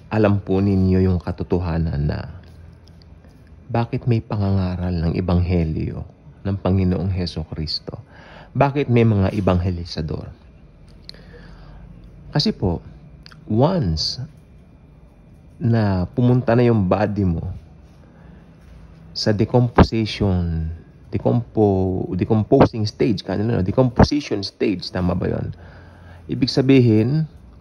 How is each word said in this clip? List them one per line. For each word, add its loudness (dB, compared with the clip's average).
alam 2
po 0
ninyo 2
yung 2
katotohanan -4
na -6
bakit -4
may 2
pangangaral -2
ng -2
Ebanghelyo -2
ng -2
Panginoong 0
Heso -4
Kristo. -8
Bakit 0
may 6
mga 2
ebanghelisador? -2
Kasi -2
po, -2
once 0
na 0
pumunta 2
na 4
yung 4
body 0
mo -2
sa 0
decomposition, 0
decompo-, 0
decomposing 2
stage, -2
kanina, -2
no? 0
Decomposition 2
stage, -4
tama -2
ba -2
yun? -4
Ibig -2
sabihin, 4